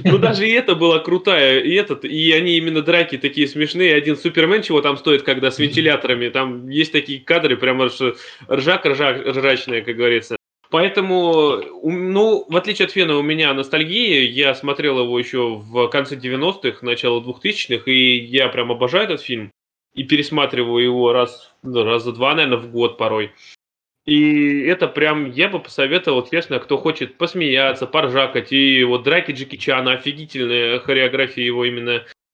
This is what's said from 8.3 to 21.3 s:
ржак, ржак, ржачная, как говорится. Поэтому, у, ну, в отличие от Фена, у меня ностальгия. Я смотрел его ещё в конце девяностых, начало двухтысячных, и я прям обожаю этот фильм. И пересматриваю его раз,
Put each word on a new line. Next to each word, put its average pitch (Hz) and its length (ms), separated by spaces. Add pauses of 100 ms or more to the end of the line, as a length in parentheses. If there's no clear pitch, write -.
ржак, 143 340
ржак, 135 420
ржачная, 131 540
как 113 140
говорится. 117 400 (340)
Поэтому, 175 920 (200)
у, 156 100
ну, 190 580
в 165 80
отличие 190 300
от - 40
Фена, 165 260
у 143 40
меня 151 320
ностальгия. 156 760
Я 135 240
смотрел 139 460
его 120 180
ещё 120 380
в 113 320
конце 135 300
девяностых, 131 640
начало 120 380
двухтысячных, 127 640
и 127 300
я 123 320
прям 120 240
обожаю 127 320
этот 165 160
фильм. 110 280 (460)
И 131 80
пересматриваю 135 800
его 123 300
раз, 123 400 (100)